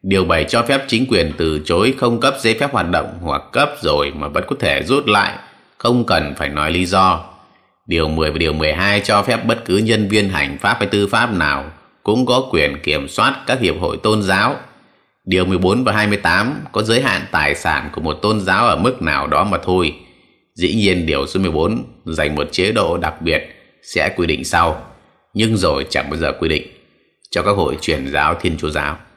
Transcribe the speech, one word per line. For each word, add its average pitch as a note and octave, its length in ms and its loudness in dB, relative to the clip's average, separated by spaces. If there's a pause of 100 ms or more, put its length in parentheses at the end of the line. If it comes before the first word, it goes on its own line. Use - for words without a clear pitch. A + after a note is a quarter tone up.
Điều F#2+ 220 2
bảy E2 200 2
cho A#2 180 2
phép C3+ 260 0
chính B2 180 2
quyền E2+ 320 2
từ D#2 260 0
chối G#2 340 2
không A#2+ 220 0
cấp C#3 200 2
giấy A2+ 200 2
phép C#3 120 -2
hoạt F2+ 180 -2
động, F2 300 -2
hoặc D2+ 220 -4 (100)
cấp C#3+ 180 2 (120)
rồi D2 320 0
mà D2 140 -6
vẫn - 180 -4
có - 140 -4
thể C#2+ 220 0
rút C3+ 240 0
lại, G2+ 320 2 (400)
không A#2+ 280 2
cần D2+ 300 0
phải C#2+ 120 -4
nói D2 240 -2
lý F2+ 140 0
do. F2+ 380 4 (640)
Điều E2 220 0
mười D#2 220 0
và D2+ 80 -4
điều D#2+ 140 0
mười D#2 200 0
hai G2+ 280 2
cho G2+ 220 2
phép A2+ 220 -2
bất A#2 200 0
cứ F#2 120 0
nhân G#2+ 320 2
viên G#2 200 2
hành C#2+ 300 -4
pháp G2+ 200 0
hay G#2 80 -2
tư G2+ 200 2
pháp A2+ 260 0
nào C#2+ 400 -2 (300)
cũng A#2+ 240 2
có B2+ 240 0
quyền C#2+ 320 0
kiểm D2 260 -2
soát - 380 0
các B2 140 0
hiệp E2+ 200 2
hội D#2+ 220 -2
tôn G#2+ 200 2
giáo. G2 340 2 (720)
Điều F#2 180 2
mười F#2 140 2
bốn G2+ 260 2
và G#2 80 2
hai G#2+ 140 2
mươi G#2 100 2
tám G2+ 560 0
có G#2+ 100 0
giới A#2 200 2
hạn A2 280 -2
tài D2 240 0
sản D2 380 -2
của - 80 -8
một D#2 220 -4
tôn G#2+ 180 0
giáo F#2+ 260 2
ở A#2+ 100 4
mức B2+ 260 -2
nào C#2+ 240 -2
đó D2 180 2
mà G2 200 0
thôi. F2+ 300 2 (600)
Dĩ F2 200 0
nhiên, F#2 320 2
điều C#2 200 0
số F#2+ 140 -2
mười F2+ 100 0
bốn F2 340 0 (220)
dành D#2 280 -2
một D2 180 -2
chế G2 200 0
độ F2 260 0
đặc E2 240 -4
biệt D#2+ 200 0 (400)
sẽ - 340 -2
quy F2 100 0
định C#2+ 180 -2
sau, E2+ 420 0 (480)
nhưng A2 220 2
rồi D2 340 0
chẳng C#2+ 200 -2
bao D#2 60 -4
giờ D2+ 160 -2
quy D#2+ 160 -2
định D#2 180 0 (640)
cho F2+ 120 -2
các G2+ 80 2
hội E2+ 300 2
truyền C2+ 320 -2
giáo D2 220 2
Thiên E2 220 -2
Chúa D#2 140 -4
giáo. D2+ 280 -4 (180)